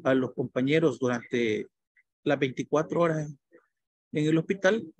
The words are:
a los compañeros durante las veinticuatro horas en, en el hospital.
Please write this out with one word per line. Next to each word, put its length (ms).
a 120
los 200
compañeros 640
durante 680
las 160
veinticuatro 600
horas 260
en, 100
en 140
el 120
hospital. 460